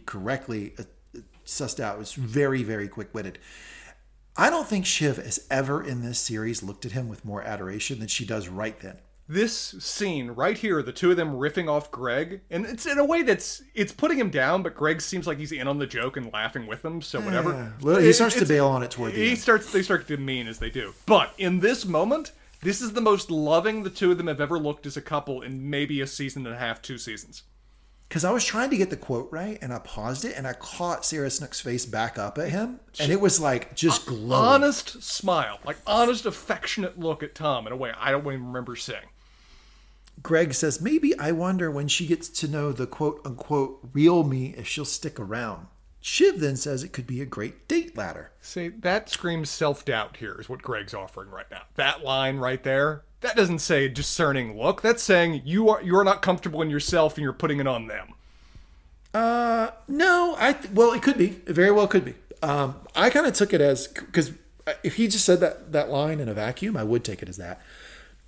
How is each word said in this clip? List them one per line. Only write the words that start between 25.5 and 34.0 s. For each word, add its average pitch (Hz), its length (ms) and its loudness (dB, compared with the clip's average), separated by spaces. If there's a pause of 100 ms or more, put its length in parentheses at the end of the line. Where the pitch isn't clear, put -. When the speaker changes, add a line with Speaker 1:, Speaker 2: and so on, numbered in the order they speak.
Speaker 2:
maybe 143 320 -2
a 135 60 -4
season 135 380 -8
and 117 100 -8
a 123 40 -12
half, 117 220 -2
two 127 160 -12
seasons. - 460 -14 (640)
Speaker 1:
'Cause 160 140 -2
I 180 80 2
was 233 140 0
trying 247 240 -2
to 254 80 2
get 185 140 2
the 147 60 -4
quote 127 340 -4
right, 196 320 -8
and 123 100 -8
I 120 60 -8
paused 120 460 -8
it, - 120 -8
and 135 100 -8
I 127 60 -6
caught - 500 -6
Sarah 139 280 -2
Snook's - 280 -6
face 123 280 -4
back 113 320 -4
up 104 180 -6
at 160 120 -4
him, 226 300 -4 (200)
and 147 80 0
Speaker 2:
She 151 60 2
Speaker 1:
it 196 60 4
was, 185 200 4
like, 131 360 0
just - 280 2